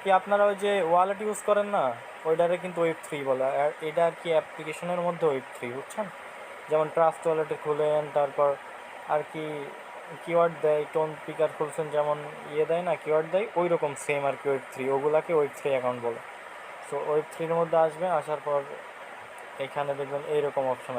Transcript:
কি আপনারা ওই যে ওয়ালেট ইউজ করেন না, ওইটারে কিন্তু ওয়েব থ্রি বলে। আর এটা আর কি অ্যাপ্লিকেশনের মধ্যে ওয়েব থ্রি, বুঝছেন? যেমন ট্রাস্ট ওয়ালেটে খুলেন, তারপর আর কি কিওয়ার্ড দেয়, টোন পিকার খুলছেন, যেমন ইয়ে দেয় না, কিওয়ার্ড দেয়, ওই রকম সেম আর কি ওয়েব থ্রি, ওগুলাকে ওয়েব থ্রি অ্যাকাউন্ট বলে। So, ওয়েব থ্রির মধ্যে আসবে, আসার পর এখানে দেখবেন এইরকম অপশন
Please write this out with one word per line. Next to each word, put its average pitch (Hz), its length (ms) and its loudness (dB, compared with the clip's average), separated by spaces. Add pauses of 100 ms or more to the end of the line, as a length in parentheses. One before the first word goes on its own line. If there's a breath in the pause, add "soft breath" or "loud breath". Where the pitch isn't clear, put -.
কি 196 100 4
আপনারা 202 340 4
ওই 208 80 4
যে 202 280 2
ওয়ালেট 185 380 4
ইউজ 214 280 -4
করেন 208 180 4
না, 170 260 2 (320)
ওইটারে 170 320 4
কিন্তু 175 240 -4
ওয়েব 165 160 2 (100)
থ্রি 143 180 -4
বলে। 131 200 2
আর 143 260 2 (180)
এটা 170 180 4
আর 165 60 2 (100)
কি 170 80 -6
অ্যাপ্লিকেশনের 160 680 0
মধ্যে 170 260 0
ওয়েব 135 160 2 (160)
থ্রি, 123 100 -6
বুঝছেন? 139 380 -6 (600)
যেমন 156 200 4
ট্রাস্ট 160 380 4
ওয়ালেটে 156 380 0
খুলেন, 151 400 2 (100)
তারপর 143 420 2 (520)
আর 151 140 2 (100)
কি 151 340 -6 (580)
কিওয়ার্ড 170 380 4
দেয়, 151 300 4
টোন 156 220 0 (120)
পিকার 156 220 0 (100)
খুলছেন, 151 320 -2
যেমন 147 260 2 (360)
ইয়ে 151 140 2
দেয় 165 160 2
না, 175 120 0
কিওয়ার্ড 156 360 2
দেয়, 190 160 2 (100)
ওই 175 120 4
রকম 160 260 2
সেম 143 320 0
আর 139 60 2 (100)
কি 143 60 -2
ওয়েব 135 240 2
থ্রি, 131 180 -2
ওগুলাকে 151 440 2
ওয়েব 147 240 4
থ্রি 143 120 -2
অ্যাকাউন্ট 123 360 0
বলে। 117 140 -4 (720)
So, 143 60 -4 (140)
ওয়েব 151 220 2
থ্রির 165 220 -2
মধ্যে 165 220 2
আসবে, 160 320 2
আসার 151 360 -2
পর 143 160 2 (1000)
এখানে 143 360 -4
দেখবেন 139 280 -4 (120)
এইরকম 139 340 2
অপশন 127 300 -4